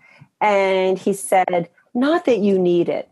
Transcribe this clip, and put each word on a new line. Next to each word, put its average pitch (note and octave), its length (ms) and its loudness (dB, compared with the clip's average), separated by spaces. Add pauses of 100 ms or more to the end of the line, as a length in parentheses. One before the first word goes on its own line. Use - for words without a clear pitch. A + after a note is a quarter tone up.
(400)
And F#3+ 580 0
he G3+ 140 -2
said, F3+ 560 -2 (260)
"Not D4+ 300 0
that A#3+ 140 2
you G3 200 2
need F3 300 2
it, - 240 -6